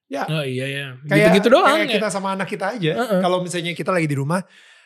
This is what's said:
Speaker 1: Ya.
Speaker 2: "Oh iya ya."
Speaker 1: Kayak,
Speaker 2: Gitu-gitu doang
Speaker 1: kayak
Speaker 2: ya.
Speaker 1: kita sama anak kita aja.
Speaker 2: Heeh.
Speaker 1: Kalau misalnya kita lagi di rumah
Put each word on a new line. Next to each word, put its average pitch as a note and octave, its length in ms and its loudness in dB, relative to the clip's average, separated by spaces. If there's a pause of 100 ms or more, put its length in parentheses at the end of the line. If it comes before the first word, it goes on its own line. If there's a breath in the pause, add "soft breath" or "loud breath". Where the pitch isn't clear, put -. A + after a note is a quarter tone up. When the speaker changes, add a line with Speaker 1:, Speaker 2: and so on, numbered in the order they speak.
Speaker 1:
Ya. C4+ 200 -8
Speaker 2:
"Oh D3+ 180 -4
iya C3 240 -6
ya." C#3 180 -8 (160)
Speaker 1:
Kayak, F3+ 300 4
Speaker 2:
Gitu-gitu G3 180 4
doang D4+ 280 6
Speaker 1:
kayak D4+ 100 0
Speaker 2:
ya. A#3 80 0
Speaker 1:
kita G#3 140 -2
sama G3 220 -4
anak F#3+ 140 -4
kita F#3 240 -6
aja. G3+ 240 -2
Speaker 2:
Heeh. G#3+ 260 0
Speaker 1:
Kalau F3+ 200 0
misalnya F3 320 -6
kita D#3+ 160 -8
lagi F3 160 0
di D3 100 -2
rumah D3 300 -2 (420 soft breath)